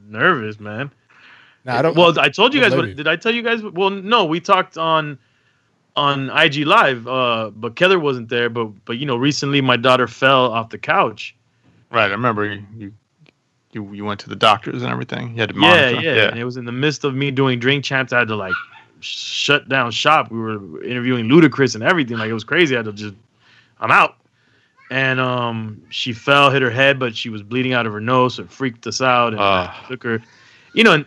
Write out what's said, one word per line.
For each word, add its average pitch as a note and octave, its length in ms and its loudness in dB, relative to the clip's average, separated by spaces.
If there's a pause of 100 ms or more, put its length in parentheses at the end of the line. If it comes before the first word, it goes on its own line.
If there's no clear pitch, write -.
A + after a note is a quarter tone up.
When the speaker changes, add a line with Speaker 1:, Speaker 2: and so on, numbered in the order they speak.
Speaker 1:
nervous, G#2+ 520 -2
man. G#2+ 320 -10 (720)
Speaker 2:
Nah, B2 140 -2
I - 20 2
don't D#3+ 160 2
Speaker 1:
Well, E3+ 220 6
I D3 100 0
told A3+ 240 2
you D4 60 0
Speaker 2:
I B3+ 40 4
don't G#3+ 80 4
Speaker 1:
guys - 60 2
what, - 60 2
Speaker 2:
blame G#2 60 -6
you. F#2 60 -12
Speaker 1:
did D3 120 -6
I D#3+ 80 2
tell A3+ 180 -2
you A#3 80 -4
guys? A3+ 220 -4
Well, F#3+ 260 -2
no, G3 360 0
we D#3+ 140 -2
talked F#3 380 0
on, D#3 400 -2 (800)
on C#3 340 0
I D3+ 200 4
G C#3+ 160 -2
Live, C#3+ 420 2
uh, A#2+ 480 -2
but A2+ 200 -10
Keller F#3 240 6
wasn't B2+ 300 -4
there. A#2+ 200 0
But, A#2 180 -4 (180)
but, A#2+ 140 -6
you C#3+ 80 -6
know, C3 80 -2
recently C#3 460 0
my B2 160 4
daughter B2+ 300 4
fell B2+ 440 2
off A2+ 180 -4
the G#2+ 80 -14
couch. D3 580 -2 (540)
Speaker 3:
Right, A2+ 200 2
I - 20 -2
remember G#2+ 340 0
you, G2+ 180 -8 (140)
you, G#2 160 -16 (800)
you, G2+ 220 -10
you G#2 120 -10
went G2+ 160 -4
to - 80 -18
the G#2+ 60 -10
doctors A2 480 2
and B2 80 -4
everything. A#2+ 440 -8
You A#2 60 -4
had G#2 80 0
to - 60 -12
Speaker 1:
Yeah, G2+ 60 -4
Speaker 3:
monitor. C#3+ 400 4
Speaker 1:
yeah, D#3+ 140 -2
Speaker 3:
Yeah. G#2+ 140 4
Speaker 1:
and A#2 100 -6
it A#2 60 -6
was B2 120 -8
in B2 80 -10
the A#2+ 60 -10
midst C#3 320 -2
of C#3 120 -2
me C#3 160 -2
doing B2+ 280 0
Drink C3 240 0
Champs. C3 300 -4
I B2 60 2
had A#2 100 0
to, A2 60 -4
like, F#2+ 180 -6 (460)
sh-, - 160 -12 (300)
shut C#3+ 240 0
down B2+ 220 0
shop. C#3 400 0
We A2+ 80 -8
were G#2 440 -10
interviewing B2 440 -2
Ludacris C#3 480 4
and A2 80 -8
everything. C3+ 340 0
Like, A2 120 -4
it A2+ 40 -4
was G#2+ 100 -6
crazy. D3+ 320 0
I A#2+ 40 -2
had A2+ 60 -6
to G#2+ 80 -8
just, G#2 220 -12 (640)
I'm A2+ 120 -2
out. F3 260 2 (760)
And, C3 280 0
um, A#2 720 -4
she - 240 -8
fell, C#3+ 380 4
hit C3+ 100 2
her B2+ 80 2
head, C3+ 300 2
but A#2+ 160 -4
she A#2+ 140 -10
was G#2+ 120 -10
bleeding B2+ 320 -4
out A#2 140 0
of G#2+ 60 -6
her G#2 80 -8
nose, B2+ 340 2
so A2 80 -12
it F2 80 -18
freaked B2+ 340 -8
us - 160 -6
out. B2 320 2
And G#2+ 80 -4
Speaker 3:
Ah. F#2 420 0
Speaker 1:
I - 40 -20
took B2+ 160 -12
her, A2+ 180 -4 (540)
you A3 80 4
know, A3 100 6
and, D3+ 140 2